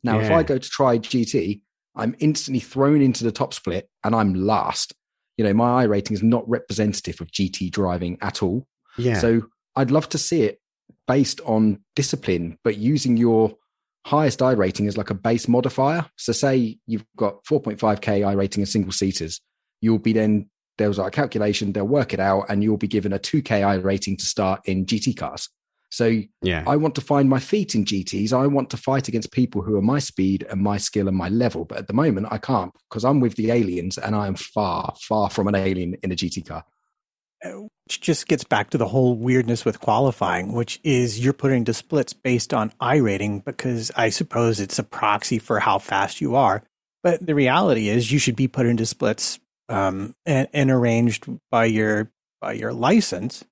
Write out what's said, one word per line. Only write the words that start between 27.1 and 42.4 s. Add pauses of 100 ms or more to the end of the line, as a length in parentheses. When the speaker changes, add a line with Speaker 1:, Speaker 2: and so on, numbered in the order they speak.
Speaker 1:
my
feet
in
G
Ts.
I
want
to
fight
against
people
who
are
my
speed
and
my
skill
and
my
level.
But
at
the
moment,
I
can't, (160)
'cause
I'm
with
the
aliens
and
I
am
far,
far
from
an
alien
in
a
G
T
car. (800)
Speaker 3:
Uh, (220)
which
just
gets
back
to
the
whole
weirdness
with
qualifying,
which
is
you're
putting
the
splits
based